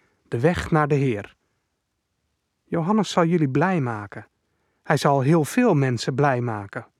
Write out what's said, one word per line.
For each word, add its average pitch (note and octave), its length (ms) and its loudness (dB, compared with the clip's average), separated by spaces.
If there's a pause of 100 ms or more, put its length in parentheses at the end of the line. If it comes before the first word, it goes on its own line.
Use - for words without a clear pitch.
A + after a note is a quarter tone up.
(280)
de A#2+ 120 -6
weg E3 300 0
naar D3+ 180 2
de D3 60 0
Heer. C3 420 -2 (1300)
Johannes F3+ 460 -2
zal F3+ 140 2
jullie E3 240 2
blij D#3+ 320 0
maken. A2 480 -8 (540)
Hij D#3 140 0
zal C#3 240 2
heel D3+ 240 2
veel A#3+ 300 2
mensen C3+ 400 -2
blij C3 260 0
maken." A2 460 -8 (140)